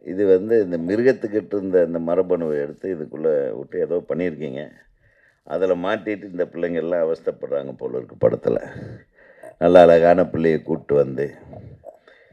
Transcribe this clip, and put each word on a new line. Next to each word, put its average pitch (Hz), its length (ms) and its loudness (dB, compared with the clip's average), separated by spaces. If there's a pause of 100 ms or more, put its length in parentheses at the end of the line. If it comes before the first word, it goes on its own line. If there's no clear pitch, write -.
இது 95 220 -2
வந்து 104 360 4
இந்த 87 160 -4
மிருகத்துக்கிட்ட 104 800 0
இருந்த 92 280 2
இந்த 85 140 -4
மரபணுவை 85 640 -2
எடுத்து 82 340 -8
இதுக்குள்ள 73 640 -2
விட்டு 80 240 -8
ஏதோ 80 280 -4
பண்ணியிருக்கீங்க. 73 640 -6 (720)
அதுல 90 300 0
மாட்டிட்டு 98 500 -6
இந்த 87 200 -4
பிள்ளைங்க 87 300 -6
எல்லாம் 82 340 -2
அவஸ்தைப்படுறாங்க 69 680 -6
போல 64 220 -8
இருக்கு 58 300 0
படத்துல. 58 400 -2 (880)
நல்ல 87 220 8
அழகான 85 460 8
பிள்ளையை 80 360 0
கூட்டு - 320 -4
வந்து 69 400 -2 (1000)